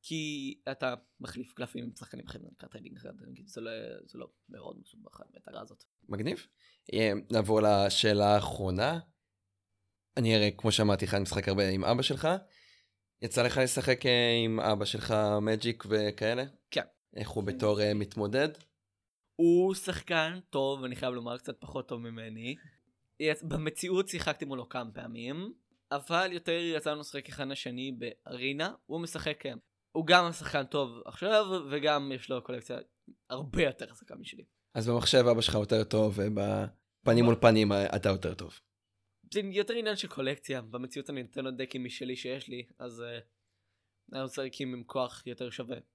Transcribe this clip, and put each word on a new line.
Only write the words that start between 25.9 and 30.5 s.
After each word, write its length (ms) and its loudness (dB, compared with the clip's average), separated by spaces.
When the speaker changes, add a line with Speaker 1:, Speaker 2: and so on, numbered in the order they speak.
Speaker 1:
אבל 400 0
יותר 200 -4
יצא 400 0
לנו 80 -4
לשחק 300 -12
אחד 180 -6
לשני 440 -6
בארינה. 840 -6
הוא 140 -6
משחק, 460 -6
אה, 80 -6
הוא 160 -2
גם 240 8
שחקן 340 -2